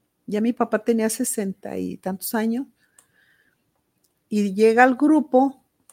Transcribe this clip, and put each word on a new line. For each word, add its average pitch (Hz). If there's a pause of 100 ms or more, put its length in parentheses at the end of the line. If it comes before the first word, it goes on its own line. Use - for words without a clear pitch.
(260)
Ya 202
mi 233
papá 226
tenía 226
sesenta -
y -
tantos -
años. 233 (1600)
Y 208
llega 220
al 254
grupo, 277 (300)